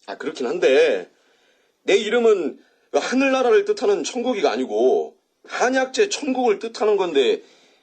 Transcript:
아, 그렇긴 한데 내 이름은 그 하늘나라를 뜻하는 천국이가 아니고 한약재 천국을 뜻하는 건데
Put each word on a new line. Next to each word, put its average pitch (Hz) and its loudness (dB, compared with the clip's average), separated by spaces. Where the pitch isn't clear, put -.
아, 98 -14
그렇긴 143 -8
한데 143 2
내 165 2
이름은 214 0
그 - 0
하늘나라를 247 2
뜻하는 208 0
천국이가 233 -2
아니고 110 0
한약재 262 0
천국을 247 -2
뜻하는 214 -2
건데 143 0